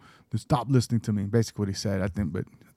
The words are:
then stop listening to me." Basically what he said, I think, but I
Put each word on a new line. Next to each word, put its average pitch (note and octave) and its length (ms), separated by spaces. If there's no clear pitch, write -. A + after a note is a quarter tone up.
then G#2+ 100
stop A#2+ 300
listening A#2+ 320
to G#2+ 120
me." G2+ 100
Basically G#2 400
what G2+ 40
he F#2+ 60
said, F#2+ 280
I G2 60
think, F2+ 240
but - 140
I - 160